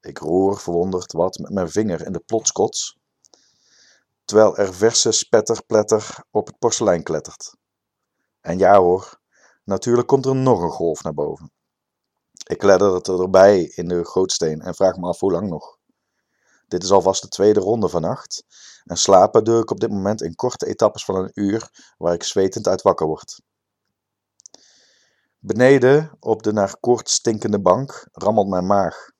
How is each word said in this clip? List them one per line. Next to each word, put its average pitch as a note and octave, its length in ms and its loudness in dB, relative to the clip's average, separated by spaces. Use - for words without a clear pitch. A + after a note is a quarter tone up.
Ik C#2 180 -18
roer F#2+ 400 0
verwonderd F2+ 540 -4
wat F2 260 -2
met - 120 -12
mijn F#2 200 -4
vinger G#2 360 -4
in G2+ 60 -10
de E2+ 140 -8
plotskots, - 720 -4
terwijl G#2 320 4
er F#2+ 180 -2
verse A2 380 2
spetterpletter G#2+ 1200 0
op - 160 -4
het - 120 -20
porselein G2+ 440 0
klettert. - 540 -10
En F2 180 -6
ja G2 200 6
hoor, F#2 420 0
natuurlijk A#2+ 440 -2
komt C3+ 180 2
er C3+ 100 0
nog C3 240 2
een E2+ 100 -4
golf E2 320 -6
naar D#2 120 -8
boven. D2+ 380 -8
Ik - 120 -8
kledder G2 360 4
het F2+ 140 -6
erbij F#2+ 540 6
in E2+ 260 -8
de F2 160 -2
gootsteen E2 560 -2
en F2+ 140 -12
vraag F#2 220 0
me F2 100 -8
af F2 140 -6
hoe F#2+ 120 0
lang F#2 160 -4
nog. - 300 -12
Dit F2+ 140 -4
is F#2 80 -4
alvast F#2+ 320 2
de - 60 -20
tweede G2+ 320 2
ronde G2+ 280 -2
vannacht - 560 -6
en E2+ 120 -10
slapen G2+ 480 4
doe A#2 180 2
ik A2 80 -6
op F2+ 100 -4
dit A2 100 -2
moment G#2 320 -4
in E2+ 120 -8
korte - 320 -6
etappes - 380 -4
van F#2+ 120 -6
een F#2+ 180 -6
uur G2+ 640 -6
waar E2+ 160 -2
ik E2+ 80 -10
zwetend G2+ 460 -2
uit F#2+ 140 -4
wakker F2+ 240 0
word. - 340 -10
Beneden, C3 720 4
op A2 220 -4
de G#2+ 100 -2
naar G2+ 280 -2
koorts A#2+ 320 0
stinkende G#2+ 480 -2
bank, G2+ 520 -2
rammelt G#2 360 0
mijn F#2 180 -2
maag. F#2+ 540 -2